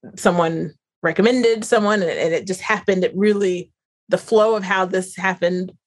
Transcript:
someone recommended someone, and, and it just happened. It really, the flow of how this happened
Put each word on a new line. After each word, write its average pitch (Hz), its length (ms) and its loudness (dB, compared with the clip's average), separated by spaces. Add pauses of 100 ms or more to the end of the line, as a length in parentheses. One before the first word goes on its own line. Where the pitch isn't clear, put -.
(160)
someone 165 580 0 (280)
recommended 226 600 2
someone, 208 380 2
and, 165 80 -2
and 160 240 -2
it 165 120 -4
just 190 140 -6
happened. 190 440 0
It - 120 -2
really, 202 540 0 (400)
the 185 80 2
flow 220 380 2
of 202 80 -4
how 185 200 0
this 185 320 -4
happened 180 560 -2 (140)